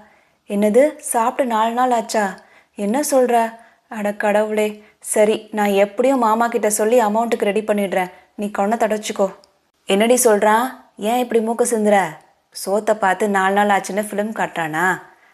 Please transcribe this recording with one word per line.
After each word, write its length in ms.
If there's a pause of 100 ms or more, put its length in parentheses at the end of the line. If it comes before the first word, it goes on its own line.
(480)
என்னது, 500
சாப்பிட்டு 540
நாலு 220
நாள் 180
ஆச்சா? 420 (420)
என்ன 260 (100)
சொல்ற? 520 (240)
அட 260
கடவுளே. 720 (160)
சரி, 520
நான் 180
எப்படியும் 500
மாமா 280
கிட்ட 220
சொல்லி 360
அமௌண்ட்டுக்கு 380
ரெடி 180
பண்ணிடுறேன். 500 (240)
நீ 160
கண்ணை 260
தொடச்சிக்கோ. 560 (520)
என்னடி 380
சொல்றான்? 380 (360)
ஏன் 200
இப்படி 240
மூக்கு 300
சிந்துற? 300 (640)
சோத்தை 280
பார்த்து 360
நாலு 240
நாள் 280
ஆச்சுன்னு 200
ஃபிலிம் 320
காட்டுறானா? 680 (320)